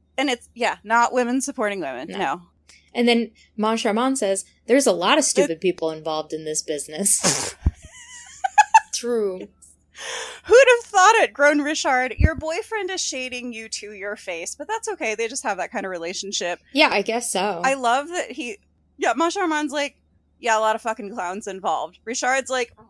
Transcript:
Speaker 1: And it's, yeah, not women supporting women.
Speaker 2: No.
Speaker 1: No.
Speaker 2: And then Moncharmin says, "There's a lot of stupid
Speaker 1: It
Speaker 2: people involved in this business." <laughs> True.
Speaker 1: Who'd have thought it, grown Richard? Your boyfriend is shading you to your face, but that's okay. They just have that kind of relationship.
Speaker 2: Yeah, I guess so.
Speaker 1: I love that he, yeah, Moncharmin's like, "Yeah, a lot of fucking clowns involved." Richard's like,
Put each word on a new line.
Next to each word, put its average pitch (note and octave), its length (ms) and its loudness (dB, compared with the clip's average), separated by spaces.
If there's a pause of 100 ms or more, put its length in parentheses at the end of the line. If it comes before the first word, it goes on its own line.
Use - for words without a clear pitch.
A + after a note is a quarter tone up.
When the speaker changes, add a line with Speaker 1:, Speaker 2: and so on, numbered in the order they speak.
(160)
Speaker 1:
And C4+ 140 0
it's, A#3+ 240 -6
yeah, G#3+ 280 -2
not A#3 300 2
women B3 300 0
supporting G#3 380 -4
women. C3 280 -8
Speaker 2:
No. F#3 100 -10
Speaker 1:
No. E3+ 240 -2 (520)
Speaker 2:
And A#3+ 120 2
then A#3 260 2 (260)
Moncharmin A3+ 580 0
says, G3 300 -2 (200)
"There's C4+ 200 4
a G#3 60 6
lot F#3+ 260 4
of C#4+ 60 2
stupid - 340 2
Speaker 1:
It - 20 -20
Speaker 2:
people E3+ 300 0
involved D#3 420 -6
in D#3 140 -8
this D#3 160 -4
business." D3+ 1000 -2
<laughs> A#5 1300 0
True. G#3 540 -2 (1000)
Speaker 1:
Who'd B4 200 10 (100)
have A#4 100 -8
thought G4+ 300 6
it, E4+ 160 4
grown D4 280 4
Richard? C4+ 580 0
Your D#4+ 160 4
boyfriend F#4 560 -6
is F#4 120 -4
shading B3 500 -8
you A3 160 -12
to G#3 240 -10
your G3+ 240 -8
face, E3+ 380 -10
but D4 120 -12
that's A4 220 -6
okay. B3+ 260 -4
They A3+ 140 -4
just C4 140 -8
have G3+ 160 -4
that F3 120 -6
kind G3+ 140 -6
of F#3+ 60 -8
relationship. F3 680 -6 (140)
Speaker 2:
Yeah, C#4 180 4
I G3+ 120 0
guess A3+ 280 -4
so. F#3+ 320 -2
Speaker 1:
I C4 120 2
love C4 340 0
that F4 240 -6
he, B3+ 260 -10 (380)
yeah, C4+ 180 0
Moncharmin's D#4 580 0
like, C#4+ 240 -4 (420)
"Yeah, A3+ 200 2
a - 20 2
lot A3 140 4
of A3 80 -6
fucking A3 300 -6
clowns F#3+ 340 -6
involved." F3 580 -4
Richard's B3+ 460 -2
like, B3 220 -2 (180)